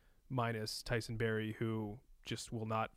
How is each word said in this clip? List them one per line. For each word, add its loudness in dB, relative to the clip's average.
minus 0
Tyson 0
Barrie, 2
who 0
just -4
will -2
not 0